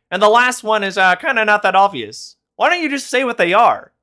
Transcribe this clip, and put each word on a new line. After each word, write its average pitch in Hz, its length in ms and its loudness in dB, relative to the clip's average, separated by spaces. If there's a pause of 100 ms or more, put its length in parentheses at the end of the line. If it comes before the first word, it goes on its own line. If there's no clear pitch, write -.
and 180 120 -6
the 214 80 6
last 247 340 2
one 214 200 -2
is, 190 140 -6
uh, 185 180 2
kinda 240 300 -2
not 208 180 2
that 190 120 0
obvious. 190 600 -2 (180)
Why 247 140 0
don't 349 120 -2
you 311 80 -4
just 269 200 -6
say 254 140 -2
what 240 140 -4
they 175 160 0
are? 196 380 2 (120)